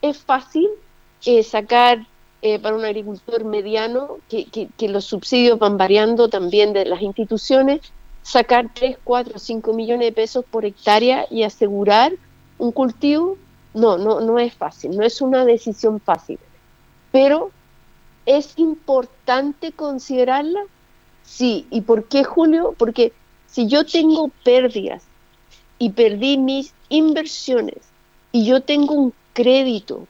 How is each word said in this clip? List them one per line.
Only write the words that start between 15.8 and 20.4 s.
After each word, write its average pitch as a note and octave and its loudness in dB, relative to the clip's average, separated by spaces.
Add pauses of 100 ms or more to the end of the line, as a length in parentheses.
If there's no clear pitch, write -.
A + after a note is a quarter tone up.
fácil. - -4 (720)
Pero, C#4+ 2 (720)
¿es C#4+ 0
importante C#4+ -2
considerarla? C#4+ -4 (640)